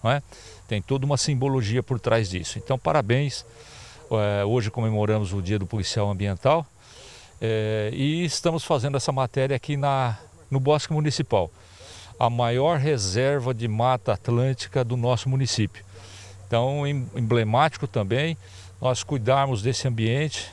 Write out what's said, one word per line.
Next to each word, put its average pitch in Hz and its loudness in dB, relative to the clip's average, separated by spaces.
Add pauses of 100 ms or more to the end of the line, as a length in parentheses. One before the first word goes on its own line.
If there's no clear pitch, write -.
Não 117 2
é? 139 2 (440)
Tem 104 -2
toda 135 -2
uma 143 2
simbologia 127 0
por 120 -2
trás 113 2
disso. 90 -6
Então, 131 -2
parabéns. 135 0 (640)
É, 104 2
hoje 110 0
comemoramos 107 0
o 98 -2
Dia 101 0
do 92 -4
Policial 101 -2
Ambiental, 101 0 (760)
é, 110 0
e 156 0
estamos 165 -2
fazendo 139 0
essa 135 -2
matéria 135 0
aqui 143 -4
na, 135 0 (320)
no 135 2
Bosque 143 2
Municipal, 147 0 (680)
a 120 4
maior 123 2
reserva 131 2
de 117 -4
mata 117 2
atlântica 123 0
do 123 -2
nosso 120 0
município. 131 0 (640)
Então, 135 0
em-, 139 -4
emblemático 120 2
também 123 -2 (460)
nós 127 0
cuidarmos 131 2
desse 127 -2
ambiente 120 -2